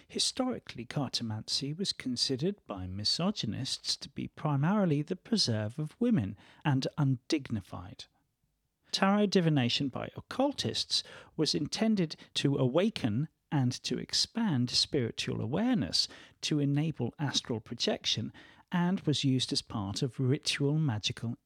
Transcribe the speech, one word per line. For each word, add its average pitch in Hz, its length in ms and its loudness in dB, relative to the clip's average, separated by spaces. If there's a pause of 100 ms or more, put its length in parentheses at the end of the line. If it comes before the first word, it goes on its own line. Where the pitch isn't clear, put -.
Historically, - 760 -4
cartomancy 123 920 -4
was 185 160 -4
considered 143 640 -2 (100)
by 92 200 -8
misogynists 110 1120 -2
to - 120 -14
be 123 180 -6
primarily 151 760 2
the 185 140 -4
preserve 113 640 0
of 151 220 -6
women 147 360 2 (280)
and 135 240 4 (100)
undignified. 127 1080 -2 (840)
Tarot 202 360 4
divination 165 600 4
by - 280 -6
occultists - 840 -2 (340)
was 156 160 2
intended 180 640 0 (200)
to 139 220 4
awaken 135 720 2 (220)
and 131 220 4 (100)
to 123 160 -2
expand 139 720 0
spiritual - 720 0
awareness, 160 640 0 (360)
to 151 180 0
enable 143 580 0
astral 127 400 -2
projection, - 760 -2 (380)
and 180 300 2
was 147 240 0
used 131 280 2
as 135 100 -2
part 101 400 -4
of 135 180 -4
ritual 139 540 0
magical 120 720 -2